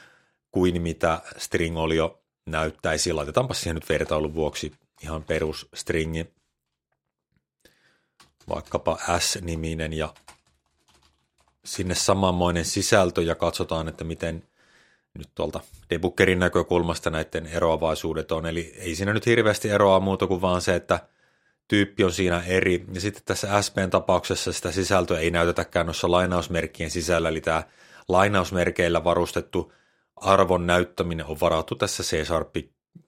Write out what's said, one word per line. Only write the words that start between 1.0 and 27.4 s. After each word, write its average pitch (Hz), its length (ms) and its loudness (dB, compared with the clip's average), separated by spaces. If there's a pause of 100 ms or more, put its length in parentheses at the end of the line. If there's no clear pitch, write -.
string 82 400 -4
olio 80 460 -2 (220)
näyttäisi. 80 680 -2
Laitetaanpa 78 400 -2
siihen 85 220 -4
nyt 80 140 -6
vertailun 76 440 -2
vuoksi 76 380 -4 (320)
ihan 78 200 -8
perusstringi, 80 1040 -4 (2250)
vaikkapa 80 500 -4 (200)
S-niminen 80 760 -4
ja 78 200 -4 (1500)
sinne 90 300 -4
samanmoinen 87 720 2
sisältö 95 560 2
ja 82 140 0
katsotaan, 82 520 -2
että 80 160 -10
miten 82 400 -6 (720)
nyt 76 180 -16
tuolta 80 240 -4 (300)
debuggerin 90 500 2
näkökulmasta 87 720 0
näitten 80 360 -4
eroavaisuudet 80 880 -2
on. 80 140 -2
Eli 82 320 -6
ei 85 180 -8
siinä 98 180 -2
nyt 107 120 -4
hirveästi 113 440 2
eroa 101 300 6
muuta 95 280 0
kuin 90 140 -2
vaan 90 200 2
se, 92 140 2
että 90 240 0 (680)
tyyppi 104 360 2
on 92 80 4
siinä 87 360 0
eri. 92 460 2
Ja 92 80 -6
sitten 101 240 -6
tässä 101 360 0
S - 100 -4
P:n 95 180 -2
tapauksessa 90 640 0
sitä - 180 -4
sisältöä 90 480 2
ei 82 120 2
näytetäkään 85 540 0
noissa 85 260 -2
lainausmerkkien 87 800 0
sisällä. 82 400 0
Eli 80 120 -4